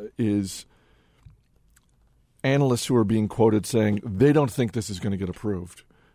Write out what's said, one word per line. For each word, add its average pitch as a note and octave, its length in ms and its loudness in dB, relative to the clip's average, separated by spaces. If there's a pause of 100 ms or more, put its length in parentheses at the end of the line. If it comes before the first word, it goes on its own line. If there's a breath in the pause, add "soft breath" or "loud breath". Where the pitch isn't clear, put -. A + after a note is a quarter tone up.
(180)
is G2+ 480 -2 (1800 soft breath)
analysts C3+ 440 2
who C3 100 2
are A2+ 80 4
being G#2+ 240 0
quoted A2 360 2
saying G#2+ 400 0
they A#2+ 280 2
don't C#3+ 180 2
think A#2 220 -4
this A2 180 -6
is F#2 80 -8
gonna G2 180 -4
get F#2 120 -6
approved. F2+ 540 -8 (320 soft breath)